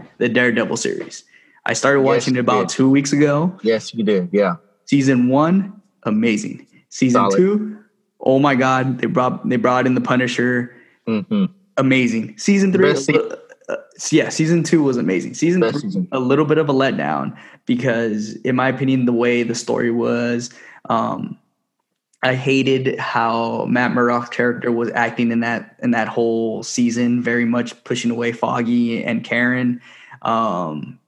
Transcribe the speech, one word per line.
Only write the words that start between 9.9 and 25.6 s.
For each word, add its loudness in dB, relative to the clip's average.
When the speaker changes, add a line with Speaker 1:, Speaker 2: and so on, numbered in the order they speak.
Speaker 1:
the 0
Punisher. 0
Speaker 2:
Mm-hmm. 0
Speaker 1:
Amazing. 2
Season 2
three, 4
Speaker 2:
Best -2
se- 0
Speaker 1:
uh, 0
uh, -4
yeah, 4
season 0
two 2
was 2
amazing. -2
Season 0
Speaker 2:
Best 0
Speaker 1:
three, -12
Speaker 2:
season. -4
Speaker 1:
a -2
little 2
bit 2
of 0
a 0
letdown -2
because, -2
in -2
my 2
opinion, 0
the 2
way 2
the -2
story -2
was, -2
um, -4
I 2
hated 0
how -2
Matt 0
Murdock's 0
character -2
was -2
acting -2
in 0
that, -6